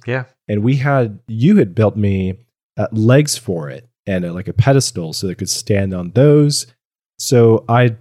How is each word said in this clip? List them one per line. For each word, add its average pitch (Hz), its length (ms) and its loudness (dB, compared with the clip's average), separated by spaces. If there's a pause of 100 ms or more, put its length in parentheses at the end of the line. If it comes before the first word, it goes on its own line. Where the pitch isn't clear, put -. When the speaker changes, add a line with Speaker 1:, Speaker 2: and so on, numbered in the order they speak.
Speaker 1:
Yeah. 123 200 -6 (240)
Speaker 2:
And 104 140 -4
we 131 140 0
had, 127 500 -2
you 127 300 2
had 101 180 0
built 104 200 2
me, 95 440 -2 (360)
uh, 104 160 -4
legs 123 460 2
for 80 320 -8
it 67 180 -16 (200)
and, 92 180 -4
uh, 85 80 -8
like, 90 140 -10
a 87 60 -8
pedestal 127 600 0
so 98 140 -6
they 90 80 -6
could 95 140 -8
stand 98 440 -2
on 90 180 -8
those. 147 540 4 (520)
So 113 500 2
I 120 340 2